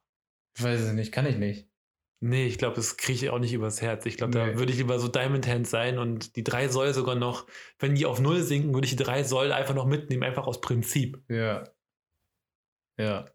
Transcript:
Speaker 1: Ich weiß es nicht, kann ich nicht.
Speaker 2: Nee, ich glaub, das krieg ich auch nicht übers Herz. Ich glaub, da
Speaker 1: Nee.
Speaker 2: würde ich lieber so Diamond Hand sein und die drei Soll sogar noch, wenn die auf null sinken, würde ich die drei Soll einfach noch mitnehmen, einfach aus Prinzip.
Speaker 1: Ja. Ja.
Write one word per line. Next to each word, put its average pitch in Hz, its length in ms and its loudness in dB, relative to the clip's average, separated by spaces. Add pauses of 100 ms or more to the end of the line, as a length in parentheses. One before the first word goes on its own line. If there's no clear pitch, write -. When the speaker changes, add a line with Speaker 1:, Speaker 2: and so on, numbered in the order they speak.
(580)
Speaker 1:
Ich 117 40 -4
weiß 120 200 2
es 110 100 0
nicht, 107 200 -2
kann 135 120 0
ich 120 140 2
nicht. 101 300 -2 (540)
Speaker 2:
Nee, 123 240 2
ich 113 120 -2
glaub, 120 160 0
das - 240 -4
krieg 131 240 0
ich 131 80 0
auch 123 80 0
nicht 120 160 0
übers 107 260 -2
Herz. 113 240 -2
Ich 113 140 -4
glaub, 117 140 0
da 113 160 2
Speaker 1:
Nee. 107 100 0
Speaker 2:
würde 127 140 2
ich 120 40 -2
lieber 123 220 2
so 120 100 0
Diamond 131 380 0
Hand 120 220 2
sein 123 300 0
und 117 380 -4
die 113 80 -4
drei 131 240 0
Soll 135 240 2
sogar 127 220 0
noch, 123 320 -2 (320)
wenn 139 160 2
die 143 100 2
auf 120 160 0
null 160 220 4
sinken, 143 320 2
würde 135 100 2
ich 127 100 0
die 127 80 0
drei 127 200 0
Soll 131 300 2
einfach 135 220 0
noch 131 120 0
mitnehmen, 135 380 0
einfach 131 220 -2
aus 123 140 -4
Prinzip. 123 680 0
Speaker 1:
Ja. 113 360 -2 (1300)
Ja. 104 260 -2 (100)